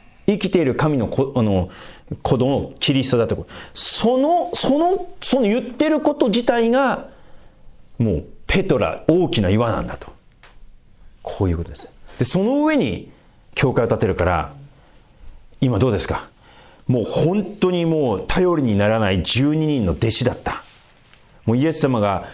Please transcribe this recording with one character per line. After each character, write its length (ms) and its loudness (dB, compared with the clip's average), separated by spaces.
「生 100 0
き 120 -4
て 100 4
い 40 2
る 120 0
神 200 2
の 120 0
子、 260 -2
あ 80 2
の、 280 2
子 160 2
供、 400 0
キ 160 0
リ 80 2
ス 80 -4
ト 80 4
だ」 80 2
と。 220 -6
そ 420 0
の、 380 0
そ 240 0
の、 300 0
そ 200 2
の 20 2
言 180 2
っ 20 -6
て 260 -2
る 120 2
こ 140 0
と 140 2
自 160 0
体 260 2
が、 380 0
も 140 2
う 120 -2
ペ 160 2
ト 160 2
ラ、 300 -2
大 220 4
き 100 0
な 80 2
岩 240 2
な 80 -2
ん 80 -6
だ 80 -10
と。 120 -18
こ 220 -4
う 60 2
い 20 0
う 60 -2
こ 60 -6
と 60 -12
で 60 -16
す。 120 -20
で、 60 -2
そ 180 0
の 220 0
上 120 2
に 340 -2
教 180 2
会 120 2
を 40 0
建 100 2
て 80 2
る 80 0
か 100 -2
ら、 280 0
今 180 2
ど 100 4
う 40 2
で 60 0
す 100 -4
か？ 200 -6
も 160 2
う 20 -2
本 400 0
当 100 4
に 160 0
も 300 2
う 100 -8
頼 300 2
り 60 0
に 120 2
な 140 4
ら 100 2
な 140 0
い 100 0
十 320 0
二 120 0
人 200 0
の 60 2
弟 180 -2
子 140 -4
だ 80 2
っ 40 -10
た。 280 -10
も 100 0
う 20 2
イ 100 2
エ 60 2
ス 80 -8
様 200 2
が 340 0